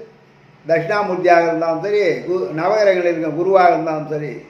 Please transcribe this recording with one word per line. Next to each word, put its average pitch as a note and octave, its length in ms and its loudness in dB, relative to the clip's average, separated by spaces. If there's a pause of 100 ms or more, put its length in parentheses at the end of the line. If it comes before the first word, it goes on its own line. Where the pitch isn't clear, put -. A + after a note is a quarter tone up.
(640)
தட்சிணாமூர்த்தியாக E3+ 800 2
இருந்தாலும் E3 360 -2
சரி, G#3 200 0 (180)
கு-, F3+ 320 -4
நவகிரகங்களில் F3+ 580 2
இருக்க D#3+ 200 -4
குருவாக F3 400 4
இருந்தாலும் D#3 400 -4
சரி D3 220 -8 (160)